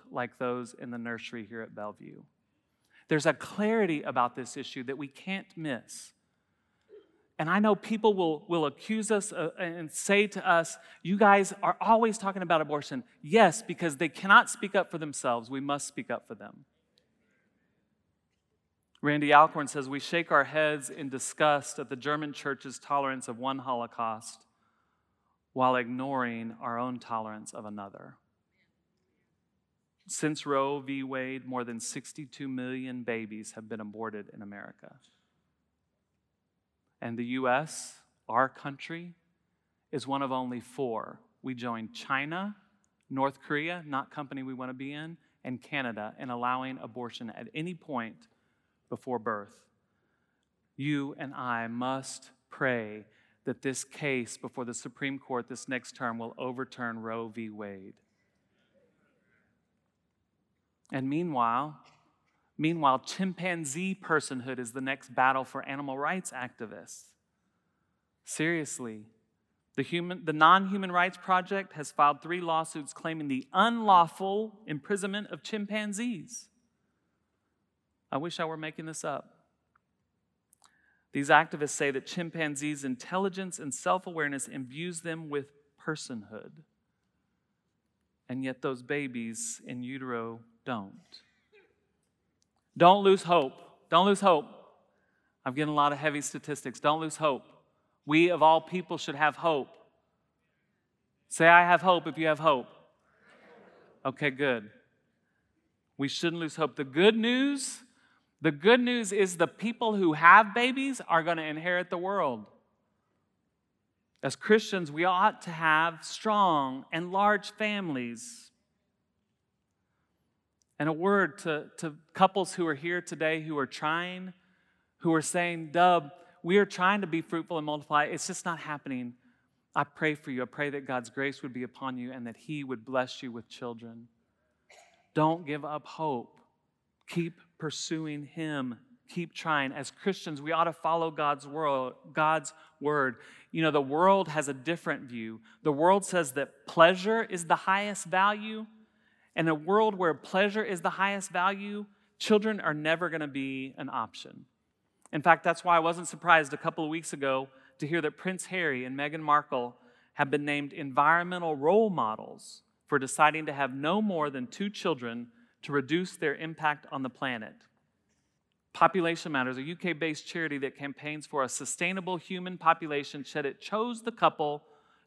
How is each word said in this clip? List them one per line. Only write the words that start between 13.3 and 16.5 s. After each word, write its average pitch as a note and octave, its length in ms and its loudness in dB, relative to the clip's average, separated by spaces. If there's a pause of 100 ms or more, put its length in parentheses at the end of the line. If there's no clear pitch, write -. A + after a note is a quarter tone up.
because E3 360 -4
they D#3+ 100 0
cannot G#3 400 6
speak - 260 -6
up F#3 160 2
for F3+ 60 -6
themselves. C3 540 -2
We C3+ 100 -4
must C#3+ 260 -4
speak - 240 -10
up - 160 -6
for - 80 -14
them. G#2+ 300 -18 (2500)